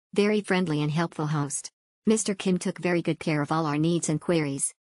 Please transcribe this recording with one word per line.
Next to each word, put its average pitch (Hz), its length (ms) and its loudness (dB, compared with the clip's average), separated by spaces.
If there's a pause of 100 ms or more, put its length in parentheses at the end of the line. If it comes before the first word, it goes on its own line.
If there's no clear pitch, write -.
(120)
Very 208 280 2
friendly 180 420 0
and 151 80 0
helpful 165 380 -2
host. 143 420 -2 (360)
Mister 214 280 2
Kim 185 240 0
took 180 200 -4
very 175 220 2
good 160 200 -2
care 151 200 0
of 143 120 -2
all 160 140 0
our 147 120 0
needs 165 300 2
and 151 120 0
queries. 147 540 -2 (160)